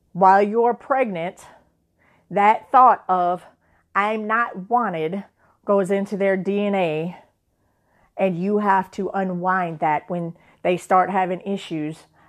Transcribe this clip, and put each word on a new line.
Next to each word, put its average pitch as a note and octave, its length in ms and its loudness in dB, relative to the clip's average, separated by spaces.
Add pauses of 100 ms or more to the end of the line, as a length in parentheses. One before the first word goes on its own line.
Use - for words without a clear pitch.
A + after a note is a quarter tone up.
(120)
while F#3+ 300 6
you're A3+ 320 0
pregnant, G3+ 720 -4 (840)
that G3+ 400 2
thought B3 380 6
of, F3+ 360 0 (500)
"I'm G#3+ 320 -2
not G#3+ 440 -4
wanted," F#3+ 540 -2 (400)
goes G3 260 0
into G3 260 -2
their G3 200 0
D G3 240 -2
N G3+ 140 -2
A, E3+ 420 -4 (1000)
and F#3 220 -2
you G3+ 200 -2
have G3 340 0
to G3 180 -6
unwind F#3 720 -4
that D3+ 280 -2
when E3+ 280 -8 (260)
they F#3 140 0
start F3+ 340 2
having F#3 300 -2
issues D#3+ 640 -8 (220)